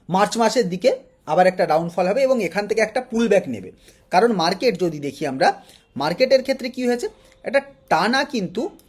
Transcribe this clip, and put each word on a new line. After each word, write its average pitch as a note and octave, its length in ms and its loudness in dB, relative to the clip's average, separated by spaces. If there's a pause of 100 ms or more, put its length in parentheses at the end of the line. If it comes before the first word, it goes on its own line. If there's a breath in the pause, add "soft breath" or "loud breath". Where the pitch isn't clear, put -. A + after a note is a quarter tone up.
মার্চ F#3+ 300 0
মাসের A3 300 2
দিকে A#3 300 0 (280)
আবার F3+ 200 4
একটা F#3 200 2
ডাউনফল E3+ 420 0
হবে A3 140 0
এবং B3+ 220 2
এখান G3+ 240 -4
থেকে A3 120 0
একটা A3 200 0
পুলব্যাক A3 480 2
নেবে, F#2+ 240 -10 (380 soft breath)
কারণ A3 220 4
মার্কেট F#3 480 0
যদি E3+ 180 -2
দেখি C#3+ 280 -6
আমরা, C#3 360 0 (340 loud breath)
মার্কেটের B3+ 460 2
ক্ষেত্রে C4 280 -4
কি B3+ 160 -6
হয়েছে, A#3+ 220 -2 (340 soft breath)
একটা C4+ 180 -2 (280)
টানা A3 360 2
কিন্তু B3 460 -6 (180)